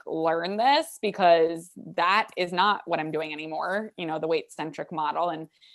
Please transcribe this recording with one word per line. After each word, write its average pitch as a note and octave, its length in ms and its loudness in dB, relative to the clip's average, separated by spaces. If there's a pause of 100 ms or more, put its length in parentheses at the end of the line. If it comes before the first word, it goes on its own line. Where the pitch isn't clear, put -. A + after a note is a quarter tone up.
learn E3 500 -2
this C#4 420 2
because E3+ 720 4 (240)
that G3 400 2
is F3 160 -2
not F#3+ 360 2
what E3 120 0
I'm D#3 120 -4
doing D#3 220 -4
anymore, D#3+ 640 -6
you F3 100 -6
know, D#3 100 -4
the D#3 100 -4
weight D#3+ 240 0
centric D#3 400 -8
model. D#3 380 -2
And D#3+ 180 -8 (280)